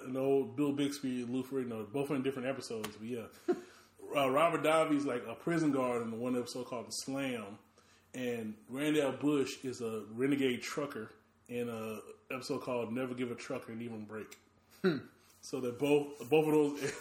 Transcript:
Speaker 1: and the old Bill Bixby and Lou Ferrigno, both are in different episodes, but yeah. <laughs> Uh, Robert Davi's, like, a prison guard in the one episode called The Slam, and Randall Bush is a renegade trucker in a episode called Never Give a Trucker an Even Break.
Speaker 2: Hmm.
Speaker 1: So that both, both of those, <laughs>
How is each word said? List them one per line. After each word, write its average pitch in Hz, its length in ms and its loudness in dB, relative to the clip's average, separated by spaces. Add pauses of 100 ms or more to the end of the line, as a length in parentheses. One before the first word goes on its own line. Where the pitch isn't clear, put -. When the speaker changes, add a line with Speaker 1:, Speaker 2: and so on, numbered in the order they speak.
Speaker 1:
and 131 100 -6
the 131 40 -2
old 135 360 4
Bill 143 160 2
Bixby 135 520 -2
and 117 80 -6
Lou 127 120 0
Ferrigno, 120 480 -4
both 139 200 0
are 147 40 0
in 131 80 0
different 131 240 -2
episodes, 113 480 -4
but 110 120 -10
yeah. 117 180 -6 (220)
<laughs> - 180 0 (480)
Uh, 139 160 4
Robert 156 320 4
Davi's, 151 440 4
like, 120 200 0
a 113 100 -6
prison 165 360 2
guard 123 300 2
in 113 100 -4
the 110 60 -6
one 123 200 0
episode 120 280 -4
called 117 200 -6
The 104 60 -14
Slam, 123 680 -4 (560)
and 117 420 -4 (120)
Randall 139 460 2
Bush 139 500 0
is 123 160 -6
a 110 240 -4 (100)
renegade 127 480 2
trucker 117 480 -6 (380)
in 120 220 -4
a 110 300 -6 (300)
episode 131 320 -4
called 120 300 -2
Never 127 220 -2
Give 120 180 -2
a 113 40 -6
Trucker - 360 -8
an 113 100 -8
Even 113 220 -8
Break. 107 340 -10 (440)
Speaker 2:
Hmm. 165 160 2 (420)
Speaker 1:
So 131 220 -6
that 120 180 -4
both, 143 500 2
both 156 160 8
of 151 60 4
those, 143 400 4
<laughs> - 100 -2